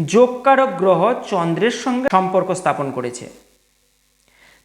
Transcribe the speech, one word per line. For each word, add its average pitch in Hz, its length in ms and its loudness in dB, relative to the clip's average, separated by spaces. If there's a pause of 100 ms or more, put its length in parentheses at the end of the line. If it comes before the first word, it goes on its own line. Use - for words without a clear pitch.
(140)
যোগকারক 254 560 4 (120)
গ্রহ 185 200 4 (300)
চন্দ্রের 175 520 0
সঙ্গে 247 320 -2
সম্পর্ক 185 340 0 (100)
স্থাপন 143 280 -2 (100)
করেছে। 123 280 -8 (1400)